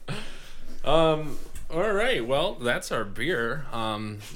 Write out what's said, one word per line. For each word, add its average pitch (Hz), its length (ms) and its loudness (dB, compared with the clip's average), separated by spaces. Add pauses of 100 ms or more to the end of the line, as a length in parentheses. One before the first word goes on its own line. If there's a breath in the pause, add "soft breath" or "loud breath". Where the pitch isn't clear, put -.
(840 loud breath)
Um, 156 520 4 (360)
all 190 180 2
right. 202 340 2
Well, 156 300 2
that's 123 360 0
our 123 120 0
beer. 120 680 0
Um, 107 480 -4 (160)